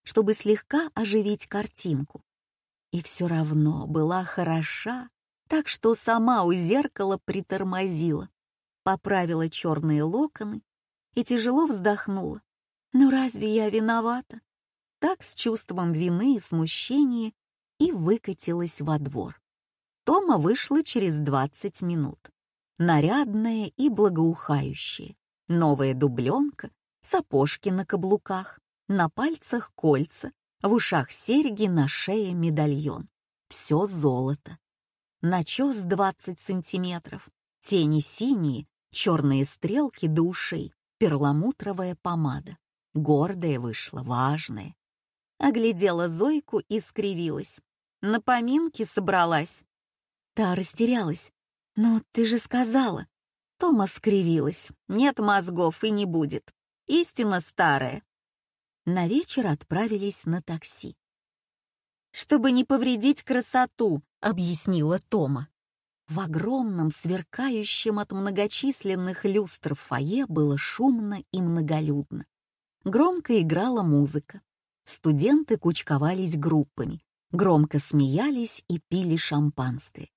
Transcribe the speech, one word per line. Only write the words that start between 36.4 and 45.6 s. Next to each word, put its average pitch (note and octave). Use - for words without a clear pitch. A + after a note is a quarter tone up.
тени D#3
синие, E3
черные C#3+
стрелки A3+
до D#3
ушей, -
перламутровая F3+
помада. D#3
Гордая D#3
вышла, A#2+
важная. B2
Оглядела G3